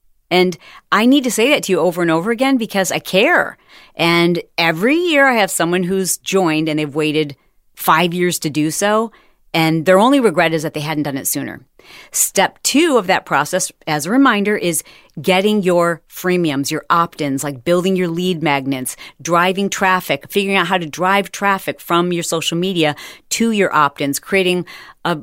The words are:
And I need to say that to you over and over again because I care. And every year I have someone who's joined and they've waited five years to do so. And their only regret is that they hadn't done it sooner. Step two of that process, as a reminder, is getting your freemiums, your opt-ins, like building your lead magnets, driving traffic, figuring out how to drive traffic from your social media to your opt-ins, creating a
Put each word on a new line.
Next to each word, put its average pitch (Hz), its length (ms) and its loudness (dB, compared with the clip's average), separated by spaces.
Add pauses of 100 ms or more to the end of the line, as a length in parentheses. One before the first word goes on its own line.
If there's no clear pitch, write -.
(280)
And 180 300 2 (320)
I 208 160 2
need 269 160 4
to 247 80 -2
say 220 200 2
that 254 120 2
to 190 100 -2
you 175 60 2
over 170 240 0
and 170 80 2
over 165 220 0
again 262 240 0
because 202 340 -2
I 147 80 -2
care. 247 580 2 (380)
And 170 480 2 (160)
every 170 380 0
year 311 320 2
I 254 60 2
have 202 180 0
someone 175 320 0
who's 190 340 -2
joined 156 500 0
and 151 120 -2
they've 151 120 -4
waited 151 440 -2 (400)
five 170 360 2
years 180 280 -2
to 160 100 -4
do 151 220 -2
so. 214 400 0 (420)
And 160 320 2
their 185 140 6
only 262 180 4
regret 170 340 2
is 156 120 -2
that 156 100 -6
they 156 60 -6
hadn't 151 240 -4
done 139 120 -6
it - 120 -8
sooner. 131 320 -8 (500)
Step - 540 -2
two 294 340 2
of 190 80 -2
that 180 180 0
process, 151 460 -2 (160)
as 151 200 -2
a 175 40 -4
reminder, 214 460 2
is 170 260 -2 (400)
getting 196 400 2
your 170 460 0
freemiums, 165 600 -2
your 156 220 -6
opt-ins, 156 540 -2
like 139 180 -10
building 180 320 0
your 180 140 0
lead 170 340 -2
magnets, 139 540 -2 (260)
driving 180 480 0
traffic, 185 580 0
figuring 196 280 -2
out 175 100 2
how 185 120 2
to 170 80 -6
drive 185 440 0
traffic 196 500 -4
from 175 320 0
your 170 120 -4
social 165 340 -4
media 170 380 0 (320)
to 226 240 0
your 196 200 0
opt-ins, 143 460 0
creating 180 480 0 (380)
a 165 180 -4